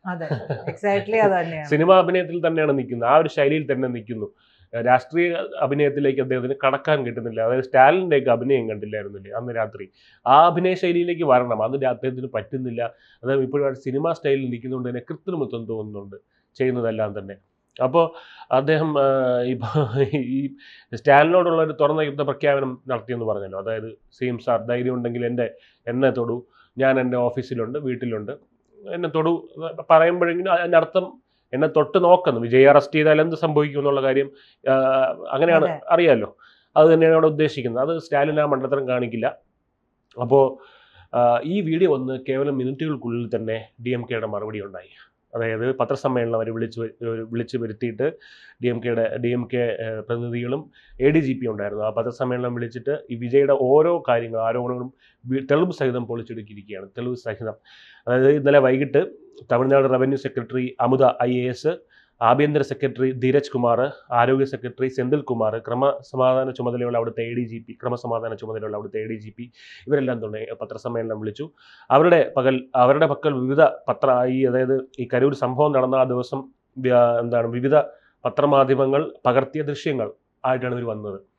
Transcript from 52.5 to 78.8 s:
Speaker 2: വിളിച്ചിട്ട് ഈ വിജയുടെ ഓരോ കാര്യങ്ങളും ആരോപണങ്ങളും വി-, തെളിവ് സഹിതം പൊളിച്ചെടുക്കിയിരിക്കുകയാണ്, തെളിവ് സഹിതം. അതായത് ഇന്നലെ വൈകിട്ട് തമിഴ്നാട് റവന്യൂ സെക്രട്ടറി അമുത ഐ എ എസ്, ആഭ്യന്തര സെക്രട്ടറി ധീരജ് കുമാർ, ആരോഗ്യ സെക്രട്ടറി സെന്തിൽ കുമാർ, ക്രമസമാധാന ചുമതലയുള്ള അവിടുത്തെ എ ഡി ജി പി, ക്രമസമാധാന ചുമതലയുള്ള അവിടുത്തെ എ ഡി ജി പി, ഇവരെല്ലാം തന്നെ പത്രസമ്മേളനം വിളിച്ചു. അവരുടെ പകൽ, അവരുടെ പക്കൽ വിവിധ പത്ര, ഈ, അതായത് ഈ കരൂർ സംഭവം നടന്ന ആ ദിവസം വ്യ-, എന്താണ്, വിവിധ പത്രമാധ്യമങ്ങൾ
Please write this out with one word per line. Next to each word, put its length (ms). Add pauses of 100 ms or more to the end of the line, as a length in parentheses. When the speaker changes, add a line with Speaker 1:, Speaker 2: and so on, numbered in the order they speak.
Speaker 2:
വിളിച്ചിട്ട് 460 (120)
ഈ 40
വിജയുടെ 440
ഓരോ 500
കാര്യങ്ങളും 380
ആരോപണങ്ങളും 460 (320)
വി-, 260
തെളിവ് 200
സഹിതം 340
പൊളിച്ചെടുക്കിയിരിക്കുകയാണ്, 840
തെളിവ് 280
സഹിതം. 400 (520)
അതായത് 220
ഇന്നലെ 300
വൈകിട്ട് 680 (220)
തമിഴ്നാട് 380
റവന്യൂ 280
സെക്രട്ടറി 600
അമുത 240 (200)
ഐ 160
എ 100
എസ്, 280 (440)
ആഭ്യന്തര 400
സെക്രട്ടറി 500
ധീരജ് 400
കുമാർ, 400 (200)
ആരോഗ്യ 340
സെക്രട്ടറി 420
സെന്തിൽ 340
കുമാർ, 360
ക്രമസമാധാന 960
ചുമതലയുള്ള 460
അവിടുത്തെ 260
എ 100
ഡി 80
ജി 260
പി, 60
ക്രമസമാധാന 600
ചുമതലയുള്ള 440
അവിടുത്തെ 220
എ 80
ഡി 80
ജി 220
പി, 140 (360)
ഇവരെല്ലാം 380
തന്നെ 200 (160)
പത്രസമ്മേളനം 580
വിളിച്ചു. 320 (400)
അവരുടെ 460
പകൽ, 260 (120)
അവരുടെ 300
പക്കൽ 280
വിവിധ 280
പത്ര, 640
ഈ, 180
അതായത് 420 (120)
ഈ 140
കരൂർ 200
സംഭവം 380
നടന്ന 240
ആ 80
ദിവസം 400 (340)
വ്യ-, 420
എന്താണ്, 280
വിവിധ 280 (500)
പത്രമാധ്യമങ്ങൾ 840 (140)